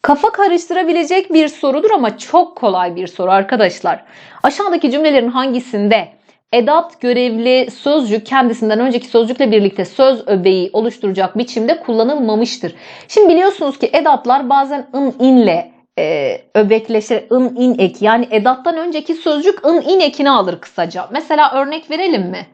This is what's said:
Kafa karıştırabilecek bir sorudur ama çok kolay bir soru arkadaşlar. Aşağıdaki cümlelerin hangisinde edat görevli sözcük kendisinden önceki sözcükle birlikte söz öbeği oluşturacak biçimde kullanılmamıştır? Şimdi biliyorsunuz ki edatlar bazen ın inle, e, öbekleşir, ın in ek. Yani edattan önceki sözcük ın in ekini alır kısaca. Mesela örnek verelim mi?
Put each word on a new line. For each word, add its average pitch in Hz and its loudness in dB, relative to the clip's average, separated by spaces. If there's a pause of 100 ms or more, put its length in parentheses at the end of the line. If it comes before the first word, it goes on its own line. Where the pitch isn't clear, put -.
Kafa 294 0
karıştırabilecek 349 -2
bir 311 4
sorudur 302 -2
ama 240 -2
çok 349 0
kolay 180 -2
bir 180 -8
soru 185 0
arkadaşlar. 196 0 (380)
Aşağıdaki 311 0
cümlelerin 277 2
hangisinde 233 -2 (440)
edat 294 0
görevli 247 0
sözcük 226 -2
kendisinden 233 0
önceki 240 -2
sözcükle 233 0
birlikte 196 2
söz 262 0
öbeği 190 0
oluşturacak 196 -4
biçimde 247 -2
kullanılmamıştır? 226 -2 (320)
Şimdi 415 4
biliyorsunuz 349 0
ki - -2
edatlar 269 2
bazen 277 0
ın 269 -2
inle, 233 4 (280)
e, 151 -2 (180)
öbekleşir, 214 0
ın 254 0
in 247 0
ek. 185 0
Yani 226 2
edattan 254 0
önceki 320 -6
sözcük 320 -2
ın 330 2
in 370 0
ekini 285 0
alır 190 0
kısaca. 175 -8
Mesela 294 0
örnek 294 -4
verelim 320 -2
mi? 180 -10